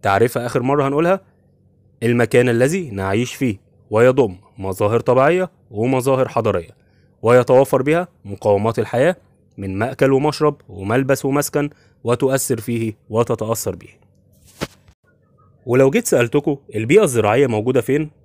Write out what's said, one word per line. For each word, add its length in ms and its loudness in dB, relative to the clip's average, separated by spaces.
تعريفها 440 0
آخر 160 -4
مرة 260 0
هنقولها، 320 0
المكان 460 2
الذي 420 0
نعيش 440 -4
فيه، 260 -4
ويضم 460 2
مظاهر 420 -2
طبيعية 500 0
ومظاهر 580 0
حضارية، 540 -4
ويتوفر 600 4
بها 260 -2
مقومات 540 0
الحياة 380 0
من 200 -8
مأكل 340 0
ومشرب 560 0
وملبس 560 -2
ومسكن، 460 -2
وتؤثر 560 0
فيه 360 -6
وتتأثر 680 -4
به. 120 -20
ولو 240 4
جيت 160 -2
سألتكوا 500 0
البيئة 280 4
الزراعية 440 2
موجودة 340 0
فين؟ 300 -2